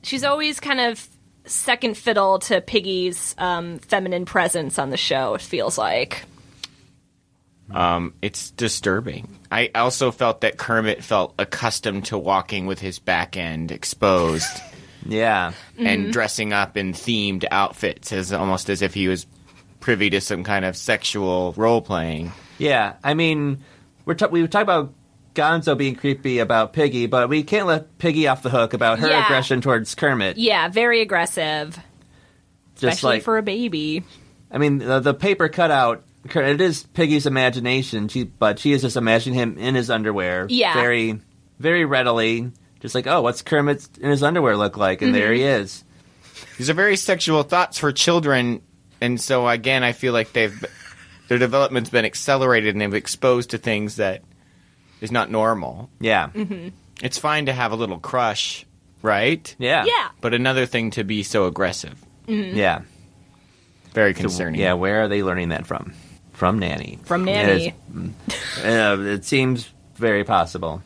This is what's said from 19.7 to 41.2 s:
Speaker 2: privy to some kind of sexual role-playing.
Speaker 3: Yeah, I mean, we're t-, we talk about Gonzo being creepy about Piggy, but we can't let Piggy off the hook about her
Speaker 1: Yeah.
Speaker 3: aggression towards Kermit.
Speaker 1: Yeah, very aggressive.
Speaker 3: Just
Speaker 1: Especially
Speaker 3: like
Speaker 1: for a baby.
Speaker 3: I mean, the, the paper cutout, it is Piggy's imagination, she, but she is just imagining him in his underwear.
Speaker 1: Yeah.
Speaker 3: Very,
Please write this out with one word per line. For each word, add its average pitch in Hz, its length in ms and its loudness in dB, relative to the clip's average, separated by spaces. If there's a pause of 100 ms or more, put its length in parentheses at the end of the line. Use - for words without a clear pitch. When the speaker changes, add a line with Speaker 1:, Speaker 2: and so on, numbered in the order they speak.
Speaker 2:
privy 104 300 2
to 98 100 0
some 92 220 -6
kind 98 220 -2
of 90 120 -4
sexual 92 800 -2
role-playing. 87 720 0 (260)
Speaker 3:
Yeah, 117 360 0 (100)
I 143 100 0
mean, 151 500 0 (420)
we're 165 100 -2
t-, 208 120 0
we 165 200 2
talk 208 160 2
about 160 300 0 (420)
Gonzo 156 420 2
being 135 180 -2
creepy 135 440 -2
about 113 340 2
Piggy, 139 320 2
but 123 240 2
we 151 140 0
can't 202 240 0
let 156 320 -2
Piggy 156 280 2
off 131 140 2
the 127 80 -2
hook 120 240 2
about 113 260 2
her 156 80 2
Speaker 1:
Yeah. 156 180 4
Speaker 3:
aggression 131 360 2
towards 120 320 0
Kermit. 113 440 0
Speaker 1:
Yeah, 208 320 2
very 233 320 2
aggressive. 165 760 -2 (1000)
Speaker 3:
Just - 80 -6 (120)
Speaker 1:
Especially 127 220 2
Speaker 3:
like 107 60 -4
Speaker 1:
for 220 140 0
a 214 60 0
baby. 180 600 -4 (480)
Speaker 3:
I - 60 -6
mean, 143 220 2
the, 127 200 2
the 131 140 2
paper 190 340 2
cutout, 135 560 2 (320)
it 143 240 4
is 175 240 2 (100)
Piggy's 147 320 2
imagination, 127 840 0
she, 127 140 -4
but 104 360 0
she 147 140 4
is 131 80 4
just 127 160 0
imagining 117 420 2
him 113 180 -2
in 123 180 0
his 120 140 0
underwear. 101 600 0
Speaker 1:
Yeah. 220 240 2
Speaker 3:
Very, 117 460 2 (400)